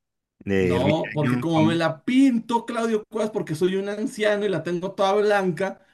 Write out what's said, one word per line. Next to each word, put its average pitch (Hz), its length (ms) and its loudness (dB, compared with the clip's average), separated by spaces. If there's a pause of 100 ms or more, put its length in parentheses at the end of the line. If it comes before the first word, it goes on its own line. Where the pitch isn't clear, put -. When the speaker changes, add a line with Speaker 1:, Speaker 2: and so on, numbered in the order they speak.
(400)
Speaker 1:
de 92 360 2
Speaker 2:
No, - 0 -
Speaker 1:
ermitaño, - 360 0
Speaker 2:
porque 123 280 -2
como - 240 2
me 165 100 4
Speaker 1:
hombre. - 0 -
Speaker 2:
la 165 300 -2
pinto, 240 640 2
Claudio 226 420 -2
Cuevas, 220 220 -4
porque 180 260 -4
soy 180 200 0
un 196 120 -4
anciano 208 580 -2
y - 20 -2
la 165 140 -4
tengo 175 320 -6
toda 196 200 2
blanca, 196 680 0 (140)